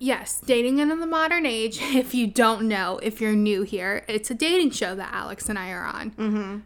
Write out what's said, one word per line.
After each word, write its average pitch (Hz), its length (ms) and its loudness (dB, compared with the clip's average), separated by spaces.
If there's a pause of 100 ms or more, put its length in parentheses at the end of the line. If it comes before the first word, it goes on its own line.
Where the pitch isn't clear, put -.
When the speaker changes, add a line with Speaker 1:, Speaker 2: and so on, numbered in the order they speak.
Speaker 1:
Yes, - 380 -2
Dating 254 380 2
in 294 100 4
the 320 180 -2
Modern 320 380 2
Age. 226 340 -2
<laughs> - 40 -8
If 262 320 2
you 240 120 2
don't 220 420 4
know, 190 340 0
if 214 180 -4
you're 214 140 2
new 208 300 4
here, 190 440 -4
it's 214 220 -2
a 254 40 -4
dating 320 360 4
show 185 240 -2
that 190 180 -8
Alex - 380 -6
and 208 80 -4
I 185 140 -6
are 180 120 -6
on. - 280 -6
Speaker 2:
Mm-hmm. 208 540 -2